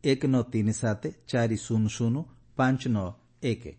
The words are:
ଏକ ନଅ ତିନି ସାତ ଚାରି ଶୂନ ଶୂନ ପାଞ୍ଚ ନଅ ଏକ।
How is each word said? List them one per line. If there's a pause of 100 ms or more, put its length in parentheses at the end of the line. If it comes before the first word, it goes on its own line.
ଏକ
ନଅ
ତିନି
ସାତ (240)
ଚାରି
ଶୂନ
ଶୂନ (400)
ପାଞ୍ଚ
ନଅ (360)
ଏକ। (160)